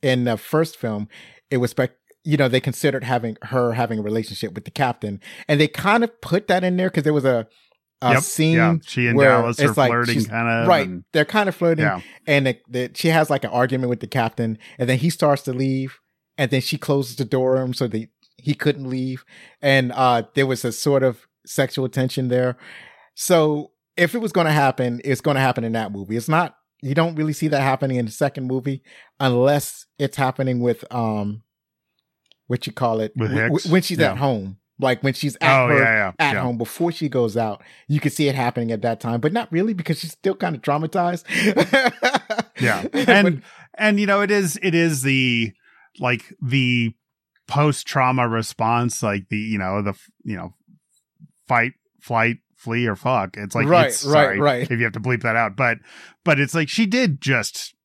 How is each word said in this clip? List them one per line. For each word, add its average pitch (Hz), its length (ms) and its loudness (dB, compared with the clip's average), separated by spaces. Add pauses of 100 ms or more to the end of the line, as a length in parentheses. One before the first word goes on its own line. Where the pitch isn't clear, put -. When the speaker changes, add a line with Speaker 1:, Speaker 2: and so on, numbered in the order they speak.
Speaker 1:
In 127 220 2
the 117 120 0
first 156 400 -2
film, 107 300 -6 (420)
it 139 80 0
was 123 140 0
spec-, - 260 -2 (260)
you 151 140 0
know, 139 100 4
they 123 120 4
considered 135 440 -2
having 117 380 -2
her 123 320 0
having 113 240 -2
a 107 60 -4
relationship 107 500 -4
with 104 120 -12
the - 40 -14
captain, 110 500 -4 (280)
and 147 120 2
they 151 80 4
kind 220 360 2
of 233 180 -6
put 185 260 -2
that 180 160 2
in 180 140 0
there 185 140 0
'cause 170 120 -2
there 151 100 2
was 143 120 2
a, 117 220 2 (560)
a 123 100 4
Speaker 2:
Yep. 135 80 4
Speaker 1:
scene 160 360 0
Speaker 2:
Yeah. 165 180 4 (100)
She 123 220 -2
and 120 100 4
Speaker 1:
where 139 120 6
Speaker 2:
Dallas 117 300 2
are 143 100 2
Speaker 1:
it's 107 80 -2
like 131 120 4
Speaker 2:
flirting 120 240 0
Speaker 1:
she's 113 140 0
Speaker 2:
kind 117 200 -4
of, 117 200 0
Speaker 1:
right. 160 200 4
Speaker 2:
and 90 240 -10
Speaker 1:
They're 151 140 2
kind 208 240 0
of 180 60 -4
flirting, 165 300 2
Speaker 2:
Yeah. 92 160 -2 (260)
Speaker 1:
and 143 200 2
it, 123 140 -4 (100)
it, 123 260 -4
she - 100 0
has, 160 240 2
like, 135 140 -2
an 113 40 -4
argument 123 400 0
with 120 120 -2
the - 60 -10
captain, 113 520 -2 (180)
and 127 100 -2
then 127 120 2
he 156 100 2
starts 147 340 0
to 131 100 -6
leave, 131 440 -4 (400)
and 139 140 0
then 131 100 2
she - 160 -4
closes 139 380 -2
the 135 100 -4
door 131 320 0
on 131 120 0
him 127 40 -4
so 127 140 -4
that 110 220 -6 (280)
he 143 160 -4
couldn't 139 340 -2
leave, 131 380 -6 (340)
and, 135 340 2
uh, 123 280 4 (140)
there 139 100 2
was 131 180 -4
a 120 80 -2
sort 139 300 2
of 127 240 -2 (220)
sexual 131 420 -2
tension 131 380 -2
there. 123 300 0 (580)
So 151 560 0 (260)
if 170 180 2
it 240 40 -2
was 220 120 -4
gonna 165 200 2
happen, 131 520 2
it's 135 180 -2
gonna 143 180 0
happen 127 240 2
in 113 100 -4
that 110 180 -4
movie. 98 260 -8
It's 117 120 -6
not, - 260 0 (260)
you 135 120 -4
don't 165 220 0
really 156 180 -2
see 156 140 -2
that 147 140 2
happening 135 360 0
in 120 80 -2
the 110 60 -8
second 139 360 -4
movie 131 360 -4 (360)
unless 135 680 2 (120)
it's 135 200 -4
happening 131 420 -2
with, 120 240 0 (100)
um, 107 480 -4 (1040)
what 123 200 -4
you 113 60 -12
call 113 260 0
it? 107 160 -4
Speaker 2:
With 110 160 0
Speaker 1:
W-, 110 180 0
Speaker 2:
Hicks? 156 140 0
Speaker 1:
w-, 165 100 0
when 185 80 4
she's 175 180 -4
at 139 140 2
Speaker 2:
Yeah. - 40 -8
Speaker 1:
home. 110 400 -2 (200)
Like, 127 260 0
when 135 100 0
she's 139 260 -6
at 135 240 4
Speaker 2:
Oh, 123 60 2
Speaker 1:
her, 120 80 4
Speaker 2:
yeah, - 60 4 (120)
yeah, 98 240 0
Speaker 1:
at 147 140 2
Speaker 2:
yeah. - 80 0
Speaker 1:
home 123 160 -2
before 170 340 -4
she 160 160 -6
goes 117 300 0
out, 110 260 -4 (240)
you 147 140 0
can 143 100 0
see 147 160 0
it 135 80 0
happening 120 380 -2
at 107 80 -4
that 117 180 -2
time, 117 220 -2
but 151 100 0
not 233 180 -4
really 196 240 -2
because 170 260 -4
she's 165 120 -10
still 190 240 -4
kinda 170 240 -6
traumatized. 160 680 -2
<laughs> 233 1160 0 (140)
Speaker 2:
Yeah. 107 320 0
Speaker 1:
But - 180 0
Speaker 2:
And, 180 320 4 (360)
and, 214 220 2
you 208 60 2
know, 202 160 2
it 202 100 0
is, 196 320 0
it 185 120 2
is 165 260 2
the, 127 500 2 (480)
like, 123 420 -4
the 123 520 0 (540)
post-trauma 131 800 0
response, 113 760 -2
like, 101 260 -2
the, 107 80 -4
you 107 200 -4
know, 98 240 -2
the 101 100 -2
f-, - 180 -14 (140)
you 110 140 -8
know, 87 160 -12 (920)
fight, 120 260 0 (260)
flight, 117 380 0 (180)
flee, 120 320 -2
or 107 80 0
fuck. 104 420 -2
It's 104 180 -10
like, 123 120 0
Speaker 1:
Right, 165 200 6
Speaker 2:
it's, - 180 -4
Speaker 1:
right, 139 80 0
Speaker 2:
sorry 139 260 4
Speaker 1:
right. 135 240 0
Speaker 2:
if 131 140 -4
you 117 80 0
have 110 80 -2
to 117 80 -8
bleep 123 220 -2
that 113 120 0
out. 110 220 0
But, 120 220 0 (440)
but 151 160 2
it's 139 140 -2
like, 160 160 -2
she 226 160 2
did 202 360 0
just - 640 -4